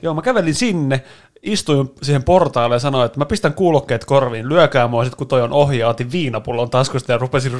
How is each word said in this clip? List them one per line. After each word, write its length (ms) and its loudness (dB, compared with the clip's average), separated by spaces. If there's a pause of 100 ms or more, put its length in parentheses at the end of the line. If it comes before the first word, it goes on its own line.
Joo, 120 -4
mä 80 -4
kävelin 320 0
sinne, 500 -2 (380)
istuin 480 0 (120)
siihen 220 0
portaalle 500 2
ja 60 2
sanoin, 260 0
että 120 -6
mä 80 0
pistän 280 -2
kuulokkeet 500 0
korviin, 440 0
lyökää 400 4
mua 160 0
sit 100 -4
kun 140 -8
toi 140 2
on 100 -2
ohi, 260 4
ja 100 2
otin 240 -2
viinapullon 580 -4
taskusta 420 0
ja 60 2
rupesin 420 -2